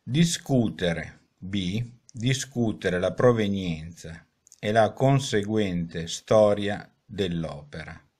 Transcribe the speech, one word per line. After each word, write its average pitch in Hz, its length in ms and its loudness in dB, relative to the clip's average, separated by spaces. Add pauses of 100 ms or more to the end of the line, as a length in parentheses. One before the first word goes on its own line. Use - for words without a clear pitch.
Discutere, 113 1160 0 (180)
B, 95 460 -4 (260)
discutere 113 880 -2
la 92 140 0
provenienza 90 1120 0 (320)
e 107 140 -4
la 107 220 4
conseguente 101 1120 0
storia 104 800 2 (160)
dell'opera. 82 960 -6 (180)